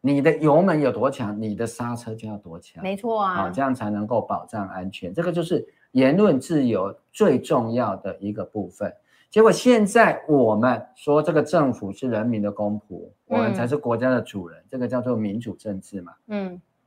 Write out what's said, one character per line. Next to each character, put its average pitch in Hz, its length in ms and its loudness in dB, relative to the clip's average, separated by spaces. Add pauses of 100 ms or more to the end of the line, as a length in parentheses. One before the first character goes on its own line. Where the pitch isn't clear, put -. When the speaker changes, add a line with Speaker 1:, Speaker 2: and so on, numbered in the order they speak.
Speaker 1:
你 139 200 2
的 156 160 4
油 156 240 4
门 165 180 2
有 131 100 2
多 113 200 0
强， 104 280 -6
你 110 160 -4
的 113 120 -4
刹 120 280 -8
车 113 200 -10
就 113 120 -12
要 107 120 -10
多 82 200 -16
强。 - 240 -18
Speaker 2:
没 190 140 -6
错 220 260 -4
啊。 190 100 0
Speaker 1:
啊， 185 180 -4
这 180 100 -6
样 135 140 0
才 107 160 -6
能 104 160 -4
够 117 120 0
保 - 280 -6
障 104 220 -8
安 92 220 -8
全。 - 220 -12
这 170 100 -4
个 175 80 -2
就 170 120 -2
是 170 200 -2 (300)
言 143 240 4
论 185 240 4
自 147 240 0
由 98 320 0 (160)
最 160 260 4
重 120 320 0
要 117 260 -2
的 92 220 -8
一 104 140 -6
个 104 100 -8
部 98 240 -8
分。 90 240 -8 (380)
结 214 140 4
果 214 100 8
现 226 340 4
在 196 400 4
我 123 300 4
们 117 260 0 (120)
说 147 280 2
这 156 120 -2
个 151 80 4
政 147 280 2
府 101 220 -6
是 131 160 -6
人 110 180 -2
民 113 140 0
的 104 100 -2
公 104 380 -4
仆， 87 140 -14
Speaker 2:
嗯。 - 80 -18 (160)
Speaker 1:
我 110 100 -2
们 107 160 2
才 117 140 -2
是 147 100 0
国 123 180 -2
家 123 140 0
的 123 140 2
主 90 260 -10
人， 80 100 -20 (120)
这 131 80 -8
个 123 100 -4
叫 123 140 -2
做 120 120 -2
民 107 240 -2
主 113 160 -8
政 98 240 -8
治 95 220 -12
嘛。 87 120 -18 (160)
Speaker 2:
嗯。 190 300 -8 (280)